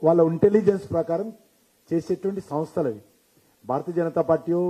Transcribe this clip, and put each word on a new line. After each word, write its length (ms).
వాళ్ళ 180
intelligence 720
ప్రకారం 380
చేసేటువంటి 520
సంస్థలు 460
అవి. 140
భారతీయ 280
జనతా 280
పార్టీయో 480